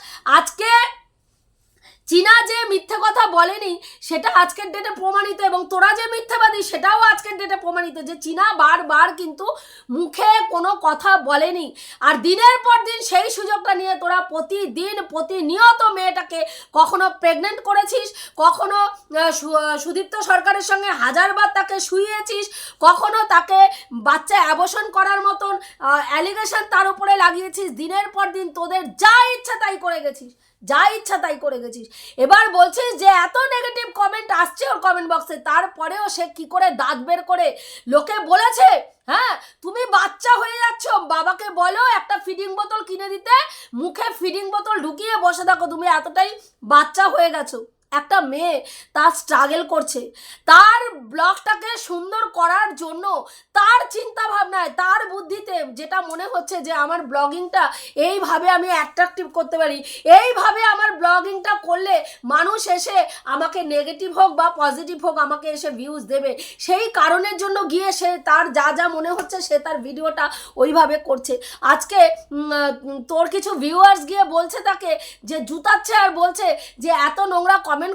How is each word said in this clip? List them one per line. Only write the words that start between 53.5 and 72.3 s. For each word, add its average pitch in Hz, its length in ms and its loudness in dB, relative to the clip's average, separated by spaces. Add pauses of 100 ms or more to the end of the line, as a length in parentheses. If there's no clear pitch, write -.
তার 466 360 4
চিন্তা 453 380 -6
ভাবনায়, 381 420 -2
তার 381 400 0
বুদ্ধিতে 381 640 -8
যেটা 311 280 -6
মনে 330 320 -8
হচ্ছে 349 280 -6
যে 302 100 -8
আমার 320 300 -4
ব্লগিংটা 294 720 -2 (240)
এইভাবে 349 540 0
আমি 359 180 2
অ্যাট্রাকটিভ 349 640 -4
করতে 330 240 -4
পারি, 285 260 -2 (220)
এইভাবে 440 580 6
আমার 415 280 2
ব্লগিংটা 359 640 0
করলে 359 520 -2 (200)
মানুষ 349 420 0
এসে 359 380 0 (200)
আমাকে 320 380 -4
নেগেটিভ 311 560 -4
হোক 381 120 6
বা 330 180 2
পজিটিভ 294 560 -4
হোক 311 120 -2
আমাকে 294 320 -2
এসে 302 200 -8
ভিউজ 269 340 -12
দেবে, 262 340 -4 (220)
সেই 415 300 -2
কারণের 359 480 0
জন্য 392 320 -4
গিয়ে 370 220 -2
সে 359 260 -2
তার 311 360 2
যা 294 180 2
যা 339 160 -2
মনে 320 240 -6
হচ্ছে 359 300 -8
সে 294 180 -8
তার 311 180 -8
ভিডিওটা 294 520 -6 (280)
ওইভাবে 302 400 2
করছে। 262 440 -4 (200)
আজকে, 320 480 4 (220)